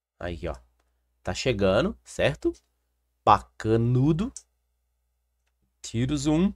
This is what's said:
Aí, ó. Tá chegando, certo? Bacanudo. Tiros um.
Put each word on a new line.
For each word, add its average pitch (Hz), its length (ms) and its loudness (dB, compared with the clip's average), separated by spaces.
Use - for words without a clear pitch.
Aí, 87 260 -8
ó. 78 80 -6
Tá 92 100 -6
chegando, 110 680 0
certo? 156 480 -2
Bacanudo. 123 1080 2
Tiros 135 440 -4
um. 165 300 2